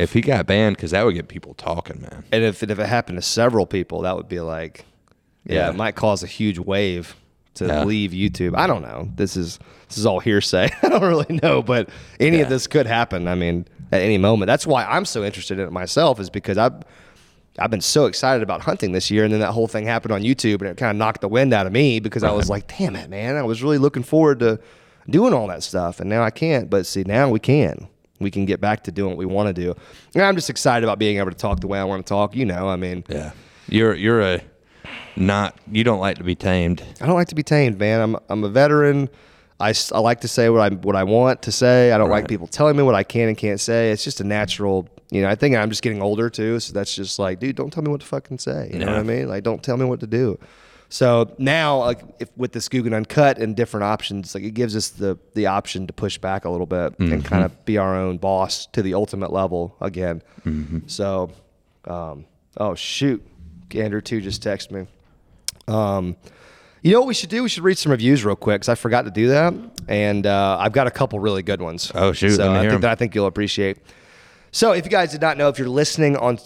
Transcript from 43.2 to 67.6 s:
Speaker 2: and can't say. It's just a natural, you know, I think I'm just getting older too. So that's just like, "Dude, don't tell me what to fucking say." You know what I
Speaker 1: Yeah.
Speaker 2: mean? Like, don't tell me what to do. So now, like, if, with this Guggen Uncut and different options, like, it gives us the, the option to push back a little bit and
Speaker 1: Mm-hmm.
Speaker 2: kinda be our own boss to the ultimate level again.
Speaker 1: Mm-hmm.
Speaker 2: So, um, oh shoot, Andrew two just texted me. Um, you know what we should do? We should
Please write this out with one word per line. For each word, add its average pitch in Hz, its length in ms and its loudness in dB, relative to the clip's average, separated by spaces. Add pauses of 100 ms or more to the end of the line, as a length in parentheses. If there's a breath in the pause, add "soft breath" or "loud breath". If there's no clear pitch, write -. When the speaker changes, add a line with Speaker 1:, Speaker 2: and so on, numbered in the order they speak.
Speaker 2:
and 107 100 0
can't 101 200 -2
say. 117 320 2
It's 107 140 -2
just - 160 -8
a 98 40 -4
natural, 101 600 -2 (240)
you 98 120 0
know, 95 60 2
I 104 60 2
think 135 220 2
I'm 107 140 0
just 104 120 -6
getting 107 200 -4
older 107 260 0
too. 113 320 -2
So - 140 -10
that's 101 200 -4
just 95 240 -8
like, 92 220 -2
"Dude, 135 160 -4
don't 135 160 -6
tell 165 100 -6
me 147 80 -2
what 143 120 -4
to - 40 -20
fucking 135 320 -10
say." 135 340 -6
You - 80 -8
know 98 60 -4
what 104 100 -2
I - 20 0
Speaker 1:
Yeah. 107 60 -2
Speaker 2:
mean? 123 240 -4
Like, 98 160 -6
don't 113 180 -4
tell 123 160 -2
me 131 80 0
what 123 140 -4
to 113 60 -8
do. 113 320 0 (520 loud breath)
So 120 480 2
now, 147 400 2
like, 120 220 0 (200)
if, 120 160 -10
with 123 160 -6
this 117 160 -8
Guggen 117 260 -2
Uncut 135 440 2
and 107 180 -2
different 110 280 -2
options, 101 500 -4
like, 98 100 -10
it 110 80 -8
gives 110 240 -2
us 104 140 -2
the, 95 280 -4 (160)
the 104 120 0
option 95 400 -2
to - 80 -12
push - 240 -6
back 95 260 -4
a 85 60 -4
little 87 160 -4
bit 87 320 -4
and 87 120 0
Speaker 1:
Mm-hmm. 76 120 0
Speaker 2:
kinda 90 280 0 (140)
be 107 140 0
our 95 180 0
own 92 220 -4
boss 95 540 -2
to 113 100 0
the 95 120 -2
ultimate 98 380 -4
level 87 480 -2
again. 87 420 -4 (240 loud breath)
Speaker 1:
Mm-hmm. 78 400 -4
Speaker 2:
So, 95 440 -4 (580)
um, 82 380 -12 (320)
oh 101 160 -2
shoot, - 500 -4 (500)
Andrew 107 280 -4
two 113 180 -6
just 98 240 -10
texted 101 280 -6
me. 92 140 -10 (840)
Um, 98 480 -2 (680 loud breath)
you 170 100 6
know 233 80 6
what 269 80 0
we 233 60 -2
should 165 160 -6
do? 233 120 -2
We 240 60 0
should 170 160 -4